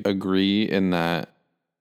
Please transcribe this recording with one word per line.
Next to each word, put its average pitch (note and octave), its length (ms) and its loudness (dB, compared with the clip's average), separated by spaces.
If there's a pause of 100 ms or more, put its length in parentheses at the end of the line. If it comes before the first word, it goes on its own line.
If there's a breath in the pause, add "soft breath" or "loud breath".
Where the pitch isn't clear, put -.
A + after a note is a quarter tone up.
agree G2 540 0
in F#2+ 280 0
that E2+ 380 -2 (520)